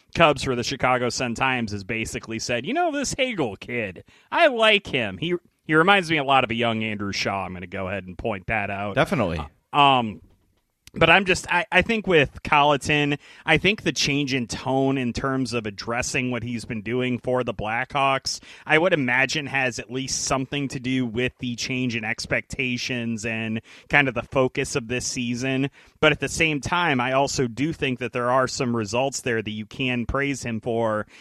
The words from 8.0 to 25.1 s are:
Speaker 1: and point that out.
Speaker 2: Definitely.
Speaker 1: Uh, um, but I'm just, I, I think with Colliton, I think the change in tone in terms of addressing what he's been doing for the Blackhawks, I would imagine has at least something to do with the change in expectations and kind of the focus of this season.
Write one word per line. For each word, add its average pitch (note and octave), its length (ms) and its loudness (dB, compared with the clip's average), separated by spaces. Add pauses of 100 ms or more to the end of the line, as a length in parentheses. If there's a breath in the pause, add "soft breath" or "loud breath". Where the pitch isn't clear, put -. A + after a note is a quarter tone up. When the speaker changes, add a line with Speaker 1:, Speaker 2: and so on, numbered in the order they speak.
Speaker 1:
and F#2 120 -12
point G2+ 300 -6
that G#2 220 -2
out. G2+ 260 -4
Speaker 2:
Definitely. A#2 460 0 (320)
Speaker 1:
Uh, C#3+ 40 -2
um, B2+ 440 4 (720)
but D#3+ 180 4
I'm F#3+ 140 6
just, F3+ 260 0
I, F3 200 0
I F3+ 120 6
think A3 240 -4
with D#3 360 4
Colliton, D3 760 2 (280 loud breath)
I D#3+ 120 4
think G3+ 260 0
the E3+ 80 0
change C#3 420 0
in B2 140 0
tone C3+ 500 0
in B2 160 -2
terms C3 400 -2
of A2 140 -2
addressing B2 640 -4
what A#2+ 100 -4
he's A#2 240 -6
been A2+ 160 -6
doing B2 380 -2
for B2+ 240 -2
the A#2+ 100 -4
Blackhawks, B2+ 880 -2 (260 loud breath)
I D3+ 140 4
would F3+ 140 2
imagine C3+ 540 2
has C3 300 -2
at A#2+ 140 -10
least B2+ 320 -6
something C#3 460 -2
to C#3 100 -8
do B2+ 260 0
with A#2+ 320 -2
the A#2+ 180 -6
change B2+ 400 -2
in A2 80 -4
expectations A#2 1200 -4
and A2+ 360 -4 (280 loud breath)
kind C#3+ 180 4
of B2 80 -2
the A#2 80 -2
focus C3 520 0
of A#2 120 -4
this B2 180 -4
season. C3 640 -2 (300 soft breath)